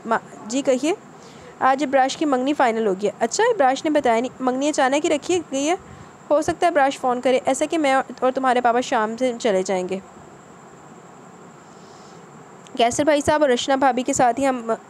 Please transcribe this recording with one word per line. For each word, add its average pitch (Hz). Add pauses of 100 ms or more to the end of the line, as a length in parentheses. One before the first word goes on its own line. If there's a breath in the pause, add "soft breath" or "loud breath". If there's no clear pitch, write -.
"माँ 226 (280)
जी 262
कहिए।" 277 (680 loud breath)
"आज 269
इब्राश 269
की 330
मंगनी 269
final 226
हो 190
गई 202
है।" 190
"अच्छा, 240
इब्राश 294
ने 320
बताया 247
नहीं?" 254 (120)
"मंगनी 262
अचानक 285
ही 349
रखी 320
गई 277
है, 349 (520 loud breath)
हो 302
सकता 339
है 339
इब्राश 277
फ़ोन 247
करे। 254
ऐसा 269
कि 330
मैं 277
और 254
तुम्हारे 254
पापा 240
शाम 220
से 254
चले 202
जाएंगे, 190 (2750 loud breath)
कैसर 240
भाई 294
साहब 302
और 269
रचना 269
भाभी 262
के 269
साथ 247
ही 269
हम 233 (140)